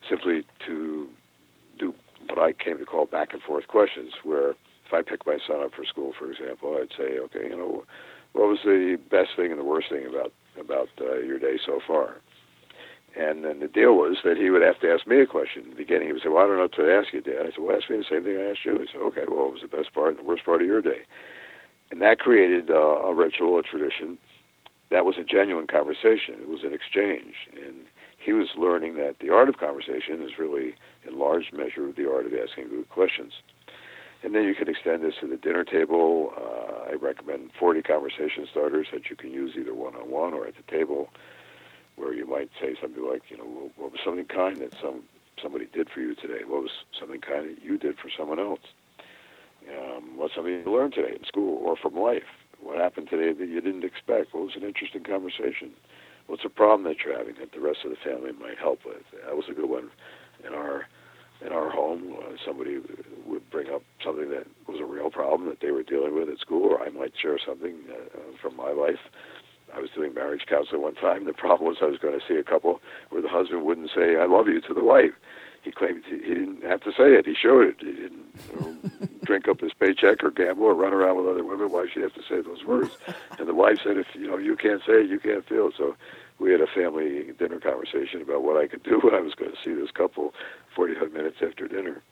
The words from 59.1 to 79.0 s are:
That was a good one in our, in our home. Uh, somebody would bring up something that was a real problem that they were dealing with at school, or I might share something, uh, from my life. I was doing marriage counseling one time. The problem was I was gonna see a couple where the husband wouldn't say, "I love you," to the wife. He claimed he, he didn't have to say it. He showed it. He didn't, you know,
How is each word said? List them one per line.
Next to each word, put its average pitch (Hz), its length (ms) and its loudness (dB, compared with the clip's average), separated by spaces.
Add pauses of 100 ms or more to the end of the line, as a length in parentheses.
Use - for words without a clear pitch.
That 71 100 -6
was 76 120 -6
a - 40 -10
good 76 160 -4
one 64 220 -6 (560)
in 65 80 -12
our, 71 320 -8 (580)
in 78 80 -8
our 80 160 -2
home. 82 480 -4
Uh, - 200 -14 (100)
somebody 69 320 -6 (480)
would - 240 -10
bring 73 200 -6
up 71 120 -6 (220)
something 76 260 -4
that 69 160 -8 (220)
was 82 100 -10
a 76 60 -6
real 73 260 -6
problem 78 380 0
that - 100 -8
they 73 140 -2
were 67 100 0
dealing 69 320 -2
with 80 140 0
at 73 100 -8
school, 90 320 2
or - 100 2
I 71 100 -6
might 67 300 -8
share 76 240 0
something, 80 300 -8 (160)
uh, 73 500 -16
from 65 140 -8
my 64 160 -6
life. 73 300 0 (720)
I 65 60 -8
was 67 100 -8
doing 76 240 -6
marriage 71 340 -6
counseling 73 320 0
one 73 140 -4
time. 92 320 0
The 78 80 -4
problem 85 340 4
was - 140 -2
I 80 40 2
was 71 120 0
gonna 71 280 -2
see 87 100 0
a 76 60 0
couple 85 380 2 (300)
where 85 100 -4
the 76 80 -4
husband 87 360 -2
wouldn't 80 300 -2
say, 85 220 4
"I 82 80 4
love 98 240 6
you," 82 140 2
to - 100 -8
the 90 100 0
wife. - 300 10 (500)
He - 100 -10
claimed 87 340 -4
he, - 120 -8
he - 160 -2
didn't 92 280 -4
have 87 220 -2
to 101 80 -4
say 135 220 10
it. 107 120 8
He - 80 -2
showed 120 340 8
it. - 120 -2
He - 120 -10
didn't, - 420 -14 (160)
you - 100 -8
know, 160 160 -6 (240)